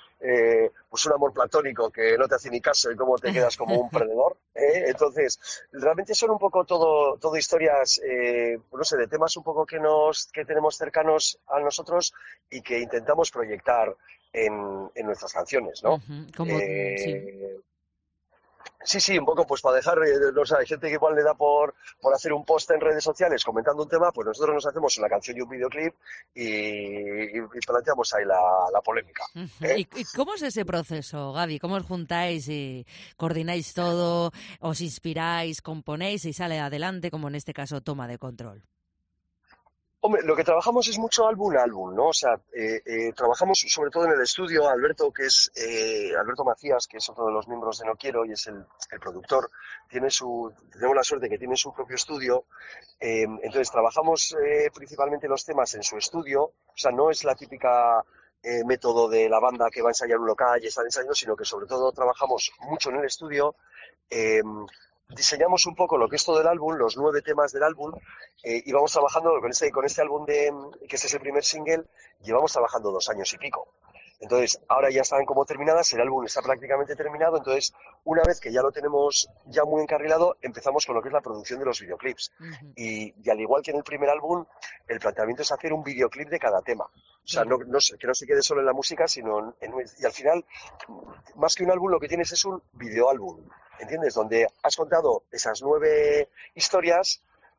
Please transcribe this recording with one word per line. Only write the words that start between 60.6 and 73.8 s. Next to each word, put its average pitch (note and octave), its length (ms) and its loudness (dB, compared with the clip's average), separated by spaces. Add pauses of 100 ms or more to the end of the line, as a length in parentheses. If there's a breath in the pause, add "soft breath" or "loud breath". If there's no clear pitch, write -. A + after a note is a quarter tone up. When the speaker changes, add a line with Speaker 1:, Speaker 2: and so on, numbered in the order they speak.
Speaker 1:
y A2+ 60 -6
está A#2+ 140 -4
ensayando, C3 320 -2
sino A2 200 -2
que G#2+ 120 -6
sobre G#2 200 -8
todo C3 240 0
trabajamos B2 720 0
mucho C#3 300 -6
en B2+ 80 -4
el C#3+ 80 -2
estudio. D3 500 -2 (520 loud breath)
Eh, A2 320 2 (680 soft breath)
diseñamos E3 580 2
un E3+ 100 -8
poco E3+ 220 2
lo A2+ 100 4
que C#3+ 80 -6
es - 80 0
todo D#3+ 160 4
el D#3+ 80 4
álbum, D#3+ 260 0
los A#2 220 0
nueve D3 260 0
temas D3 300 0
del C#3 100 -2
álbum, D#3 300 -2 (500 loud breath)
eh, A#2 240 -2
y C#3 60 -6
vamos C#3+ 200 4
trabajando D#3+ 380 2 (100)
con - 120 -2
este, D3 180 0
con C3+ 140 -2
este C#3+ 180 0
álbum D3+ 240 -4
de, D3 260 0 (360)
que C#3 80 -8
este C#3 100 -4
es C#3 80 -2
el C#3+ 60 -4
primer C#3 240 -2
single, D#3+ 400 -2 (400 soft breath)
llevamos B2+ 280 2
trabajando A#2 380 0
dos F#2+ 180 -2
años G2+ 240 -4
y - 60 -12
pico. - 300 -10 (500 loud breath)